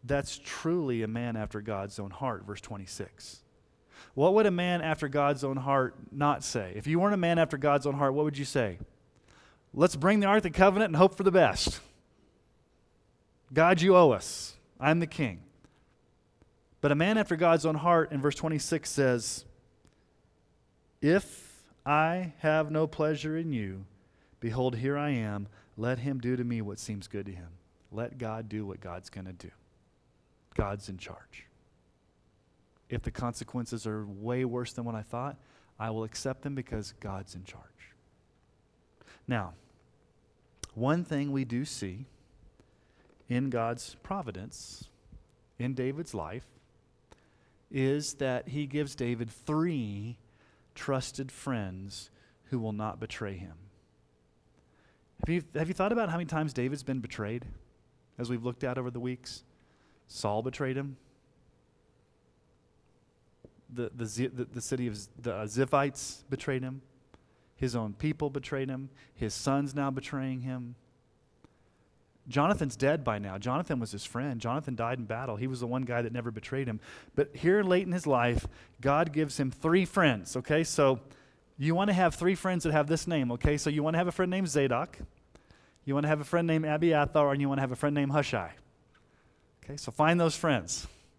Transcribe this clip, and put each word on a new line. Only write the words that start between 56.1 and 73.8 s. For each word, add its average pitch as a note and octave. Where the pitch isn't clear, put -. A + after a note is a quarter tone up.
many F3
times D#3
David's C3
been C3
betrayed, A2+
as A#2+
we've A#2+
looked B2
at B2+
over B2+
the A#2+
weeks? B2
Saul G#2+
betrayed C3
him. C#3
The, A#2+
the, A#2+
Zi-, A2+
the, B2
the -
city B2
of G#2+
Z-, -
the, A#2
uh, G#2+
Ziphites C3
betrayed C3
him. C3
His B2
own G#2+
people D3+
betrayed C3+
him. C3+
His A2
son's C#3
now C#3
betraying C3
him. B2
Jonathan's C#3+
dead C#3+
by A2+
now. G2
Jonathan C3